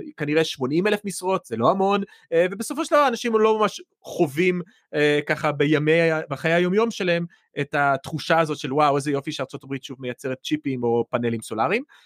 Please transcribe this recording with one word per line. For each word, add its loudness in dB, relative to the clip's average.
כנראה 2
שמונים -2
אלף 0
משרות, -4
זה -6
לא 4
המון, 2
אה, 4
ובסופו -6
של 0
דבר 6
אנשים -2
לא 4
ממש 0
חווים, 0
אה, 2
ככה 0
בימי 2
ה-, 0
בחיי -2
היומיום 2
שלהם, -2
את -6
התחושה 0
הזאת 0
של, -6
"וואו, 4
איזה -2
יופי -4
שארצות -8
הברית -10
שוב -12
מייצרת -6
צ'יפים -4
או 2
פאנלים -2
סולאריים." -2